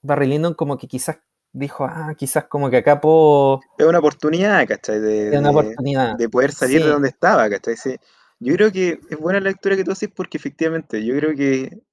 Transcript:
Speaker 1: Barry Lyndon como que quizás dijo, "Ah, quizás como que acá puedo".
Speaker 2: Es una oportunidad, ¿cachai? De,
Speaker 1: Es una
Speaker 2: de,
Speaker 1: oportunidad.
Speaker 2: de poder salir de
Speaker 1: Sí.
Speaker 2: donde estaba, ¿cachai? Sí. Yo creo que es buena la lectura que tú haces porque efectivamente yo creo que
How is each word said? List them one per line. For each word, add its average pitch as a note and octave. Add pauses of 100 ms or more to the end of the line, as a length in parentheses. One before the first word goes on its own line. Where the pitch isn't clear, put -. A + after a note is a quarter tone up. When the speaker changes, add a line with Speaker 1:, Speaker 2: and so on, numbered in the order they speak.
Speaker 1:
Barry C#3+
Lyndon D#3
como C#3+
que -
quizás - (320)
dijo, C#3
"Ah, D#3
quizás C#3+
como C#3+
que B2
acá C#3+
puedo". D3 (180)
Speaker 2:
Es D3
una E3+
oportunidad, D#3
¿cachai? G#2+
De, G#2+
Speaker 1:
Es C#3+
una C#3+
Speaker 2:
de, C#3+
Speaker 1:
oportunidad. B2+
Speaker 2:
de A#2
poder B2+
salir C#3
de D#3
Speaker 1:
Sí. D#3
Speaker 2:
donde C#3+
estaba, D3
¿cachai? G2+
Sí. C3 (440)
Yo B2
creo G#3
que F#3 (100)
es D3+
buena F3
la G3
lectura F#3+
que F#3+
tú F#3+
haces G3
porque -
efectivamente D#3
yo A#2+
creo D3+
que C3+ (120)